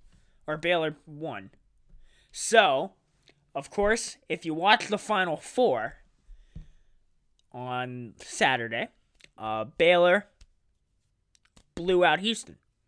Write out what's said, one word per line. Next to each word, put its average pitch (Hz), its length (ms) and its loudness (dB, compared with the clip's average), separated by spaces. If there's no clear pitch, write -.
Or 151 100 -6
Baylor 160 400 -2
won. 147 440 -12
So, 185 640 2
of - 160 -10
course, 208 460 -2
if 170 180 -8
you 156 80 -4
watch 202 340 2
the 202 100 -2
Final 185 380 -2
Four 131 600 -2
on 123 640 -8
Saturday, 127 720 -2
uh, 110 280 -6
Baylor 175 600 4
blew 180 300 2
out 160 160 4
Houston. 214 360 -6